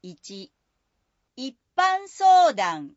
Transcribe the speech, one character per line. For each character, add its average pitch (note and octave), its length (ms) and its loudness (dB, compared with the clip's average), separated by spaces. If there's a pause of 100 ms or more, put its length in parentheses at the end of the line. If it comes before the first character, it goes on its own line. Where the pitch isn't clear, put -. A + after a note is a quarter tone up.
一、 F#3 500 -20 (840)
一 C4 200 -12 (180)
般 F#4+ 320 -2
相 F#4 460 4
談。 E3+ 440 -6